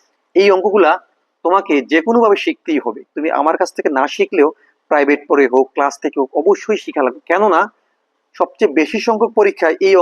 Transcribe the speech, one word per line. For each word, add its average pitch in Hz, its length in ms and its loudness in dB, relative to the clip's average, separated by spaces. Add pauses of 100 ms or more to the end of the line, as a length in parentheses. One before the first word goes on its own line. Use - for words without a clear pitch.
(360)
এই 196 180 4
অঙ্কগুলা 185 380 2 (520)
তোমাকে 185 300 0 (180)
যে 160 140 4
কোনোভাবে 233 380 2
শিখতেই 151 400 -4
হবে, 117 160 -8 (140)
তুমি 151 140 -4 (120)
আমার 160 200 0
কাছ 175 160 -2
থেকে 175 120 -4 (100)
না 135 60 0 (100)
শিখলেও 170 340 0 (420)
প্রাইভেট 147 380 0
পড়ে 143 240 2
হোক, 131 220 2
ক্লাস 143 280 -2
থেকে 151 200 -6
হোক, 131 80 -6 (100)
অবশ্যই - 440 -2
শিখা - 220 -4
লাগবে। 117 140 -6 (100)
কেননা 180 300 2 (760)
সবচেয়ে 180 400 -2
বেশি 156 280 -2
সংখ্যক 220 320 0
পরীক্ষায় 190 380 0 (100)
এই 190 160 4